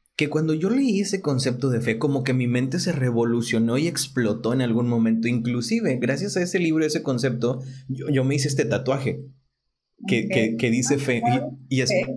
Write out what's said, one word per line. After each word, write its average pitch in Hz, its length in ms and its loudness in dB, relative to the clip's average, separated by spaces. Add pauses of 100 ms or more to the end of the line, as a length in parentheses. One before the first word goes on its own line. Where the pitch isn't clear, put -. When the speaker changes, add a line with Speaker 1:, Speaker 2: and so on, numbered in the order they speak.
(160)
Speaker 1:
que 147 120 2
cuando 156 260 0
yo 170 160 0
leí 247 300 2
ese 196 220 -2
concepto 131 480 0
de 113 100 2
fe, 113 180 0
como 139 260 0
que 131 100 0
mi 127 120 2
mente 131 320 0
se 180 140 -2
revolucionó 117 840 2
y 160 100 0
explotó 117 640 -2
en 131 80 2
algún 120 260 2
momento. 113 420 2
Inclusive, 123 680 0
gracias 165 400 -2
a 180 60 0
ese 180 160 -2
libro, 160 260 2
ese 123 180 -2
concepto, 131 580 -2 (280)
yo, - 220 -8
yo 131 140 2
me 139 100 2
hice 147 140 0
este 139 180 0
tatuaje 117 560 -2 (840)
que, 117 200 0
Speaker 2:
Ok. - 40 -4
Speaker 1:
que, 113 280 2
que 120 120 2
dice 127 260 2
Speaker 2:
Ah, - 20 0
Speaker 1:
fe, 127 200 0
y, 113 40 -4
Speaker 2:
claro. 120 360 0 (120)
Speaker 1:
y 131 100 2
es, - 100 0
Speaker 2:
Fe. - 160 0 (100)